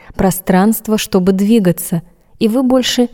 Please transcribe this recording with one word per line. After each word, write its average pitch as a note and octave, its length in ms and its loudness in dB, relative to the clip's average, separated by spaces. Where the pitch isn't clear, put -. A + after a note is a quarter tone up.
пространство, G3+ 840 0
чтобы F#3+ 360 0
двигаться, F#3+ 680 0
и A3 80 0
вы B3 160 -2
больше B3 500 0